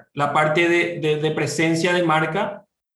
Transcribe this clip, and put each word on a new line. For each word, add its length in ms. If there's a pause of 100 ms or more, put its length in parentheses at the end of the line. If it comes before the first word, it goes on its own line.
(140)
la 180
parte 380
de, 300
de, 180
de 140
presencia 600
de 100
marca, 640 (280)